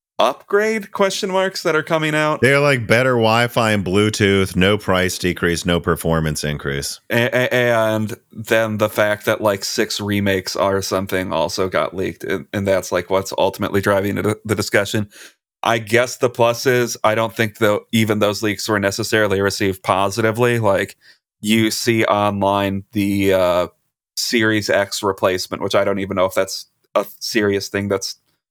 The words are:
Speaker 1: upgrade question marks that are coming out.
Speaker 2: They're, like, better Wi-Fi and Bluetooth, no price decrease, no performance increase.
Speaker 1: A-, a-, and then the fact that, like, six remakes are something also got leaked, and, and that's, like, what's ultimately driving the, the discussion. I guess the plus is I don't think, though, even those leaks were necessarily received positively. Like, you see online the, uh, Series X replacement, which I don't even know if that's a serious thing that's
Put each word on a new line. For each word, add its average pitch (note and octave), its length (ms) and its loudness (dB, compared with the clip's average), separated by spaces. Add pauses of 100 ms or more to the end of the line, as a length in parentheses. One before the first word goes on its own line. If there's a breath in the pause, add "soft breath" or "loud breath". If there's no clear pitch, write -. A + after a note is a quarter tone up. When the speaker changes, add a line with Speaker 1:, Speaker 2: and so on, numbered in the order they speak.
(200)
Speaker 1:
upgrade G3+ 720 0
question G3 400 -2
marks F#3+ 320 -2
that D#3+ 120 0
are D#3 80 0
coming D#3 300 0
out. D3+ 280 0
Speaker 2:
They're, C#3 180 4
like, C#3 260 2
better B2+ 260 2
Wi-Fi A#2 600 2
and G#2 120 2
Bluetooth, G2 720 2
no G2 220 4
price F#2 400 0
decrease, E2+ 480 -2
no F2 140 2
performance D#2+ 640 0
increase. C#2+ 560 -6 (100)
Speaker 1:
A-, A#2+ 240 0
a-, B2 200 0
and A2 600 0 (160)
then A2+ 460 0
the G#2 120 2
fact G#2 360 0
that, A2 160 0
like, G2+ 240 0
six - 340 -4
remakes G2+ 560 -2
are G2 280 0
something F#2+ 500 -4
also D#2+ 360 -2
got D#2+ 260 -2
leaked, F2+ 280 -6
and, D2 300 -6
and G2 140 -2
that's, F#2 240 0
like, F2+ 180 -2
what's F#2+ 300 -2
ultimately F#2+ 420 0
driving G2+ 340 0
the, G2+ 300 -2
the G#2+ 100 0
discussion. G#2 540 -2 (560 loud breath)
I A#2 140 2
guess A#2 380 0
the B2 120 0
plus A#2 360 0
is B2 380 2
I A2 120 4
don't A2+ 200 -2
think, A2+ 220 -2
though, G#2 340 2
even G#2+ 280 2
those G#2 240 0
leaks G#2 260 -2
were G#2+ 100 2
necessarily G2+ 640 0
received G2 400 -2
positively. A2 800 0
Like, G2 360 0 (460 soft breath)
you A2 300 2
see A2+ 340 0
online G2+ 880 0
the, G2 420 0
uh, F2 340 2 (480)
Series G#2+ 540 0
X G2 320 0
replacement, F#2+ 640 -2
which G2 100 -4
I G2+ 100 2
don't G2 160 -2
even F#2+ 180 -6
know F#2 80 2
if F#2 100 -4
that's - 320 -4 (280)
a G2+ 100 0 (140)
serious G2+ 500 -2
thing G2+ 180 -4
that's G2 280 -4 (360)